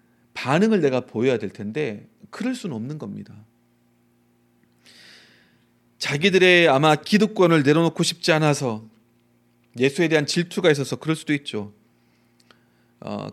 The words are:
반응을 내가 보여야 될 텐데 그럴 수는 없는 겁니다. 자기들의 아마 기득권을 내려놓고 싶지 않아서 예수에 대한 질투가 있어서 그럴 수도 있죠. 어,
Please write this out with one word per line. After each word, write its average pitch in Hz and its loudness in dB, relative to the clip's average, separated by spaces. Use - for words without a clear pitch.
반응을 190 0
내가 131 0
보여야 120 -2
될 104 -8
텐데 110 -8
그럴 247 -6
수는 185 -10
없는 131 -10
겁니다. 101 -14
자기들의 175 4
아마 147 4
기득권을 185 2
내려놓고 160 2
싶지 - -2
않아서 139 -2
예수에 139 2
대한 151 2
질투가 175 0
있어서 135 -2
그럴 156 -4
수도 156 -6
있죠. 104 -8
어, 101 -10